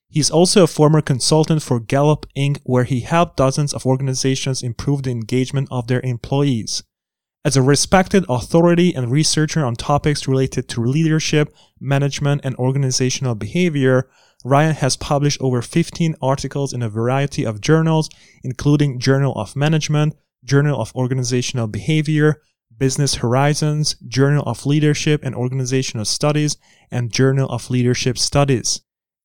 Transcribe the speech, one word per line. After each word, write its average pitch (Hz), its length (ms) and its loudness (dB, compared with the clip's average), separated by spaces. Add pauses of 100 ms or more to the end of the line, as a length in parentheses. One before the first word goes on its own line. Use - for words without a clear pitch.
He's 147 220 0
also 180 320 6
a 160 40 6
former 151 340 4
consultant 156 600 0
for 120 200 -2
Gallup, 143 440 0 (120)
Inc, 139 260 0
where 123 220 0
he 123 160 -2
helped 170 360 -2
dozens 139 360 0
of - 120 -8
organizations 131 800 -2
improve 135 400 -4
the 131 80 -4
engagement 123 580 -2
of 120 180 -6
their 127 140 0
employees. 131 840 -2 (600)
As 139 140 0
a 135 40 6
respected 185 640 2
authority 170 680 2
and 123 180 -4
researcher 156 540 0
on 120 100 -2
topics 147 520 -2
related 131 420 -2
to 120 120 -6
leadership, 156 720 0 (260)
management, 143 640 -2
and 131 120 -6
organizational 127 800 -2
behavior, 131 760 0 (360)
Ryan 143 300 4
has 139 220 -2
published 143 440 -2
over 123 200 -2
fifteen 165 600 -2
articles 139 520 -4
in 123 80 -6
a 113 80 -4
variety 127 560 -2
of 107 160 -6
journals, 160 480 2 (340)
including 143 560 0
Journal 135 340 2
of - 240 -8
Management, 151 580 0 (280)
Journal 139 380 2
of - 140 -8
Organizational 123 720 -2
Behavior, 151 760 0 (360)
Business 135 380 0
Horizons, 147 800 0 (120)
Journal 139 380 2
of - 200 -6
Leadership 151 580 0
and 127 120 -6
Organizational 127 720 -4
Studies, 151 520 0 (340)
and 120 200 -4
Journal 135 380 2
of - 200 -8
Leadership 123 480 0
Studies. - 640 0 (420)